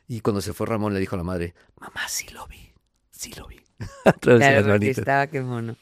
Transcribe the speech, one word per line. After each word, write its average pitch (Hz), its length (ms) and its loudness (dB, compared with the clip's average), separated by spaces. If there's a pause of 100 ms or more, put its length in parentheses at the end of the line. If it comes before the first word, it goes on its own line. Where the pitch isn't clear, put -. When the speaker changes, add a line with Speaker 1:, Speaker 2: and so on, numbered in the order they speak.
Speaker 1:
y 113 140 -8
cuando 101 200 0
se 98 120 -6
fue 107 140 -6
Ramón 107 260 -2
le 95 60 -2
dijo 95 160 -4
a - 20 -4
la 85 60 -6
madre, 87 320 -6 (240)
"Mamá, - 280 -10
sí - 220 -8
lo - 180 -18
vi, - 260 -20 (380)
sí - 220 -16
lo - 140 -18
vi". - 100 -20 (220)
<laughs> 554 260 -8
A 175 80 6
través 123 280 6
de 139 60 6
Speaker 2:
Claro, 139 80 6
Speaker 1:
las 139 80 4
Speaker 2:
porque 104 100 2
Speaker 1:
manitas. 131 260 2
Speaker 2:
estaba, 139 280 0
qué 139 140 -6
mono. 117 400 -6